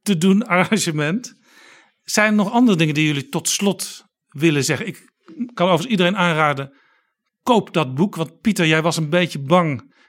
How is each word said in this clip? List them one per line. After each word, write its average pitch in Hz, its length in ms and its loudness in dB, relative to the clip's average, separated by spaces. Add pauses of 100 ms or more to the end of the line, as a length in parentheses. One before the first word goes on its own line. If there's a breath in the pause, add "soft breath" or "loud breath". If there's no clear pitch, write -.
te 202 160 0
doen 190 300 4
arrangement. 180 840 -2 (720 soft breath)
Zijn 214 260 0
er 214 60 2
nog 208 160 2
andere 240 260 4
dingen 156 160 2
die 156 140 0
jullie 143 220 -4
tot 165 200 -6
slot - 540 -4 (240)
willen 143 360 0
zeggen? 151 240 -4
Ik - 240 -14 (420)
kan 175 120 -2
overigens 165 260 0
iedereen 185 260 0
aanraden, 151 560 0 (720 soft breath)
koop 233 300 0
dat 135 220 -2
boek. 185 200 0
Want - 240 -8
Pieter, 185 260 0
jij 156 160 2
was 160 160 -2
een 156 120 -4
beetje 175 320 -2
bang 151 520 0 (160 soft breath)